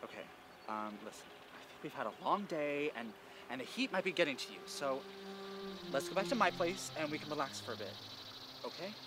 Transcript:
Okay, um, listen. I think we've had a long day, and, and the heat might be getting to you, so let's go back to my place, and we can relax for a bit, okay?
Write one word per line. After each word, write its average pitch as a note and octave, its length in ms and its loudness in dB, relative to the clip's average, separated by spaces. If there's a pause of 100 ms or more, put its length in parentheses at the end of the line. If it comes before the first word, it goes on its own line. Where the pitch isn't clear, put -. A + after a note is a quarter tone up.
Okay, A2 220 -8 (440)
um, G#2+ 340 0
listen. - 220 -10 (280)
I - 40 -12
think - 260 -14
we've D3+ 100 -4
had C3+ 120 0
a G#2+ 80 0 (100)
long F#3 220 4
day, D3 500 2
and, A#2 140 -2 (400)
and B2+ 120 -2
the A#2+ 40 -2
heat B3 260 0
might F#3+ 120 4
be F#3+ 80 4
getting D3+ 260 6
to - 160 -4
you, - 120 -10
so C#3 360 2 (920)
let's C3+ 160 4
go E3 80 -2
back F#3+ 140 6
to C#4+ 60 6
my G3+ 160 10
place, F3+ 460 2
and D#3 140 2
we D#3 60 0
can D3 120 -2
relax D3 300 0
for - 140 -4
a A2 40 -2
bit, G2+ 160 -4 (720)
okay? E3 280 -4 (140)